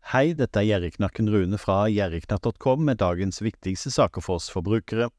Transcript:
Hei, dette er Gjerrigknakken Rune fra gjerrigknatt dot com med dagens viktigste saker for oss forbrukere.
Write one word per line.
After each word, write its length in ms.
Hei, 240
dette 240
er 80
Gjerrigknakken 640
Rune 320
fra 240
gjerrigknatt 560
dot 160
com 240
med 160
dagens 480
viktigste 480
saker 320
for 140
oss 100
forbrukere. 680